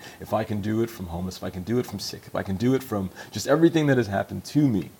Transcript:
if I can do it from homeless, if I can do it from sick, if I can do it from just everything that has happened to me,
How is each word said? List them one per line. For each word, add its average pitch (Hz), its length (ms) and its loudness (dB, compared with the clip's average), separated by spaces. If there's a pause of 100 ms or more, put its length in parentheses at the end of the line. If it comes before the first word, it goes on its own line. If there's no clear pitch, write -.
(200)
if - 140 -6
I 107 100 2
can 107 160 -2
do 107 240 0
it 113 60 -2
from - 160 -10
homeless, 87 320 -6
if - 80 -10
I 95 40 -4
can 92 140 -8
do 113 160 0
it 120 60 -2
from 98 140 -8
sick, - 280 -10
if - 80 -12
I 95 80 -2
can 95 140 -2
do 120 160 4
it 131 100 2
from 98 260 -2 (220)
just - 160 -6
everything 156 400 4
that 135 80 6
has 120 120 2
happened 101 360 -4
to 147 240 2
me, 98 220 0 (100)